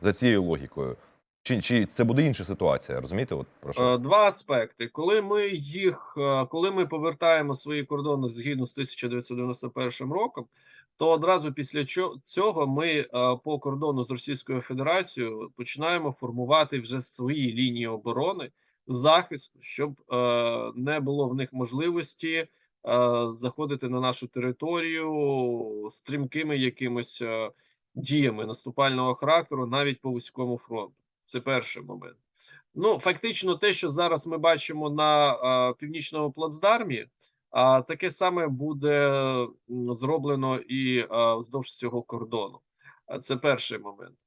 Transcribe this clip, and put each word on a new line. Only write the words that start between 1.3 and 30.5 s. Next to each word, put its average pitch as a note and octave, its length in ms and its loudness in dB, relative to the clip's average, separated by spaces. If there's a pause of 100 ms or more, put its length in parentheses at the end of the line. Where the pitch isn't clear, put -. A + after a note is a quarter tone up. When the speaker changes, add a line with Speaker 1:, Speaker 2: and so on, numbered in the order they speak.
Speaker 1:
Чи, A#2+ 200 0
чи A#2 240 4
це - 180 0
буде C3 220 4
інша A2+ 180 0
ситуація, D2 560 0
розумієте? F2+ 340 -4
От C2+ 120 -6 (140)
про C#2+ 120 -10
що? B2 100 -2
Speaker 2:
Е, B2 160 4
два F3 300 6
аспекти. A#2+ 600 -2
Коли G3 340 2
ми G#3 260 0
їх, F3+ 680 -2
е, C#3 260 2
коли E3+ 260 -2
ми F#3 160 2
повертаємо D#3 720 2
свої D3 280 -4
кордони C#3+ 440 0
згідно B2 380 -4
з - 60 -8
тисяча C3 360 -6
дев'ятсот B2 280 -6
дев'яносто B2 340 -6
першим B2+ 420 -6
роком, E3+ 340 -4 (500)
то D#3+ 140 2
одразу D#3+ 420 4
після C#3+ 320 -6
чо-, F#3 300 -4 (100)
цього F#3 420 0
ми, D3 220 0
е, D3+ 180 0 (380)
по D3+ 140 -2
кордону C#3 460 -2
з - 60 -10
Російською C3 500 -6
Федерацією C3 960 -2
починаємо D3+ 560 -2
формувати C3 680 0
вже A#2+ 200 -6
свої B2+ 540 -2
лінії A#2+ 320 0
оборони, A#2+ 640 -4 (360)
захисту, C#3+ 760 2
щоб, C#3+ 380 -6 (120)
е, A#2+ 640 2
не C#3+ 240 -2
було C#3 280 0
в B2 60 -4
них C3 180 -4
можливості, D#3 840 -4
е, D#3+ 120 -4 (840)
заходити B2+ 560 -4
на B2+ 120 -2
нашу B2+ 260 -2
територію D#3+ 840 -2 (840)
стрімкими D3 640 -4
якимось, A#2+ 640 -2
е, A2+ 280 -4 (440)
діями, B2+ 520 0
наступального B2+ 680 0
характеру D#3 520 2
навіть C#3 340 -2
по C3+ 100 -6
вузькому B2 480 -4